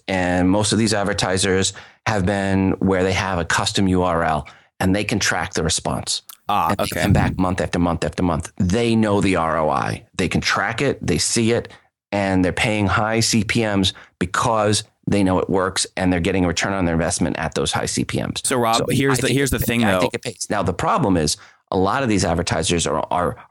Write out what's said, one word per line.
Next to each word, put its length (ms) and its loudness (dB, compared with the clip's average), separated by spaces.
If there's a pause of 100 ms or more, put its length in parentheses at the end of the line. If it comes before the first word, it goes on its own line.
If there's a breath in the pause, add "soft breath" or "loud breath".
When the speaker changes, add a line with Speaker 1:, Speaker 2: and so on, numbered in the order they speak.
Speaker 1:
and 400 2
most 240 2
of 60 2
these 160 2
advertisers 800 0 (320 loud breath)
have 220 0
been 460 2
where 280 2
they 120 2
have 260 -2
a 60 -2
custom 420 0
U 160 2
R 200 2
L 240 -2 (320 loud breath)
and 160 2
they 100 0
can 120 -2
track 360 -2
the 100 -2
response. 580 -4 (280)
Speaker 2:
Ah, 200 2
Speaker 1:
And 80 0
they 60 0
Speaker 2:
okay. 180 -4
Speaker 1:
come 120 4
back 260 2
month 220 0
after 180 -2
month 240 0
after 180 -4
month. 360 -2
They 380 0
know 260 2
the 160 2
R 200 0
O 120 2
I. 340 -2 (120)
They 120 -2
can 140 -2
track 400 -2
it. 240 0
They 120 4
see 360 2
it. 160 -2 (420 loud breath)
And 340 2
they're 80 2
paying 320 0
high 360 0
C 220 2
P 180 0
Ms 320 2 (260 loud breath)
because 640 0 (240)
they 160 2
know 160 4
it 100 -2
works 380 0 (100)
and 160 2
they're 60 2
getting 260 0
a 20 2
return 260 -2
on 120 0
their 80 0
investment 460 -2
at 160 -6
those 160 -2
high 160 -4
C 180 -4
P 160 -4
Ms. 220 -6
Speaker 2:
So, 140 -2
Rob, 200 2
Speaker 1:
So 120 0
Speaker 2:
here's 280 2
Speaker 1:
I 40 -2
Speaker 2:
the, 60 0
Speaker 1:
think 100 2
Speaker 2:
here's 120 2
the 80 0
Speaker 1:
it, 60 -2
Speaker 2:
thing, 200 0
Speaker 1:
I 100 2
Speaker 2:
though. 80 2
Speaker 1:
think 120 -2
it 80 -6
pays. 300 -10
Now, 100 0
the 120 -2
problem 440 0
is 200 0 (340 loud breath)
a 60 0
lot 260 0
of 60 -2
these 140 2
advertisers 640 0
are, 240 -2
are, 260 -2 (160 loud breath)